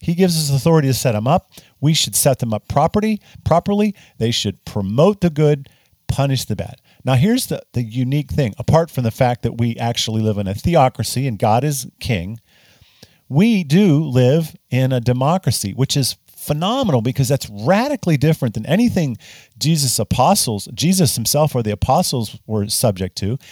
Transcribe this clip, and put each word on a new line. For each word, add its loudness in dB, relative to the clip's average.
He -2
gives 2
us 0
authority 2
to 2
set 0
'em -2
up. 0
We 2
should -2
set 2
them -4
up -6
property, 0
properly. 0
They 0
should -4
promote 0
the 2
good, 0
punish -2
the -4
bad. -10
Now, 2
here's 2
the, -6
the -2
unique -4
thing. -2
Apart 2
from -4
the 0
fact 0
that -6
we -2
actually -4
live 0
in -4
a -4
theocracy 0
and -6
God 2
is -4
king, -6
we 2
do 4
live 2
in 0
a 0
democracy, 0
which -2
is -2
phenomenal -2
because -2
that's -2
radically 0
different 0
than -6
anything 0
Jesus' 0
apostles, 0
Jesus 0
himself 0
or 0
the -2
apostles -2
were -2
subject -2
to, -4